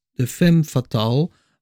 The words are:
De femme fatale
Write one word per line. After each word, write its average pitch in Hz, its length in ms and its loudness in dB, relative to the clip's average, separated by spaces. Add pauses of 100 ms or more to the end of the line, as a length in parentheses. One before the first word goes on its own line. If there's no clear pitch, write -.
(100)
De 127 160 -4
femme 170 380 2
fatale 123 640 -2 (320)